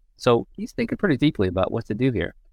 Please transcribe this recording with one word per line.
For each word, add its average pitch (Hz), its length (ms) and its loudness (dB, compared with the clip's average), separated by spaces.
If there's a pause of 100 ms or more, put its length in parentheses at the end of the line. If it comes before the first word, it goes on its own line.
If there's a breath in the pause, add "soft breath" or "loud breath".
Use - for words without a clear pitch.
(160)
so 120 400 2
he's 208 160 -10
thinking - 260 -4
pretty 156 200 0
deeply 107 320 0
about 92 220 0
what 113 160 -4
to 110 60 -6
do 123 200 0
here. 87 220 -4 (180)